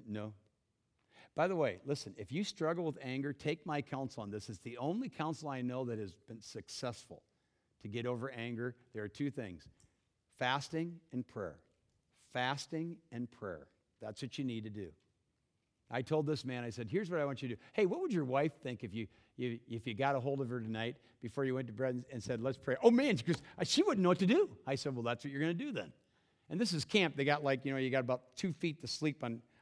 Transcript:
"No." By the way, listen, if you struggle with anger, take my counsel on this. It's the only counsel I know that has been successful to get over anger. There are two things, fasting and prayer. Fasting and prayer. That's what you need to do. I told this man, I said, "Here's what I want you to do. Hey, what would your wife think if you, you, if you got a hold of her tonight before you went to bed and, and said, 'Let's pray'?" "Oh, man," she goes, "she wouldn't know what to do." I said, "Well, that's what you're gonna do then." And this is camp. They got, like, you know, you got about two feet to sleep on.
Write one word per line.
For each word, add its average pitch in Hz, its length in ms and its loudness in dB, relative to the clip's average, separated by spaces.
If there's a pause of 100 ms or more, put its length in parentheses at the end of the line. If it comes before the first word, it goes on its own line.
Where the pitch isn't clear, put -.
"No." 104 280 -6 (1000)
By 160 140 4
the 185 80 0
way, 110 280 2
listen, 135 320 -4
if 104 140 -10
you 170 140 0
struggle 170 400 0
with 151 180 -2
anger, 135 300 -2
take 147 340 -4
my 147 160 0
counsel 131 400 -6
on 101 80 -8
this. 104 180 -6
It's 107 120 -10
the 120 180 -12
only 185 300 -2
counsel 156 400 -4
I 131 140 -4
know 123 240 -2
that 117 120 -4
has 98 160 -6
been - 260 -16
successful - 840 -10 (580)
to 110 60 -10
get 117 180 -4
over 123 240 -2
anger. 120 460 -4 (160)
There 110 100 -6
are 104 60 -4
two 143 240 -2
things, 95 360 -10 (720)
fasting 160 600 0 (100)
and 123 160 -4
prayer. 90 320 -8 (760)
Fasting 147 640 -2 (140)
and 120 180 -6
prayer. 85 380 -8 (340)
That's 110 220 -10
what 127 160 -6
you 143 60 -2
need 117 180 -2
to 107 80 -8
do. 98 220 -8 (960)
I 123 120 0
told 156 240 2
this 147 180 0
man, 127 180 -2
I 120 80 -4
said, 113 180 -6
"Here's 175 220 0
what 175 100 2
I 147 40 2
want 139 180 -2
you 135 60 -2
to 113 80 -4
do. - 40 -12 (120)
Hey, 214 140 6
what 190 140 2
would 359 120 0
your 165 120 4
wife 139 280 4 (100)
think 123 220 -6
if 98 100 -8
you, 110 140 -4 (280)
you, 123 220 -2 (100)
if 120 200 -6
you 113 60 -2
got 135 200 2
a 131 60 0
hold 139 200 0
of 127 100 -2
her 123 100 -4
tonight 113 360 -4 (240)
before 131 240 -4
you 131 120 0
went 131 100 -2
to 120 60 -10
bed 123 240 0
and, 123 160 -6
and 117 100 -6
said, 120 180 -2
'Let's 127 180 -2
pray'?" 131 220 0
"Oh, 233 120 12
man," 247 240 6
she 117 80 -2
goes, 170 180 0 (220)
"she - 180 4
wouldn't 285 200 4
know 175 60 8
what 180 120 6
to 190 60 4
do." 330 220 6 (200)
I 135 80 2
said, 135 180 -2
"Well, 120 80 -2
that's 117 220 0
what 139 80 -6
you're 139 80 -2
gonna 160 120 2
do 254 200 -4
then." 107 200 -4 (560)
And 180 120 -2
this 233 120 2
is 156 120 0
camp. 170 320 4
They 139 80 2
got, 147 180 4
like, 139 220 2
you 139 80 0
know, 135 60 0
you 131 120 2
got 131 100 4
about 127 360 -2
two 185 160 0
feet 156 300 -2
to 131 40 -6
sleep 147 380 -2
on. 117 180 -4 (180)